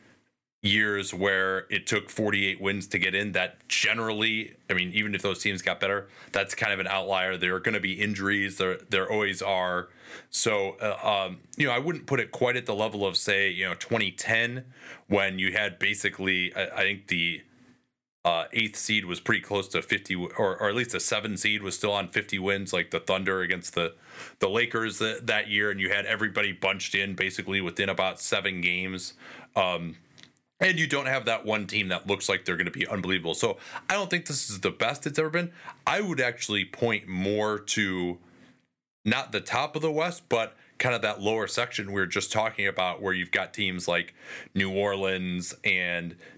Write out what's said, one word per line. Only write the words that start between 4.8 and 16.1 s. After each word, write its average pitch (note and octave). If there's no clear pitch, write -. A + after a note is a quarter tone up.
even G#2+
if F#2
those G2
teams G2
got F#2
better, G2
that's G2
kind G#2+
of F#2+
an F#2
outlier. F#2+
There F2+
are F#2
gonna A2
be F#2
injuries. G2
There, F#2
there F#2+
always G2+
are. F#2
So, G2+
uh, G2+
um, F2+
you C#3+
know, B2+
I A#2+
wouldn't D#3+
put C3+
it A2
quite B2
at B2
the G#2+
level G#2
of, F#2
say, G2
you F#2
know, E2+
twenty G#2+
ten A#2
when G2
you F#2+
had G2+
basically, F#2+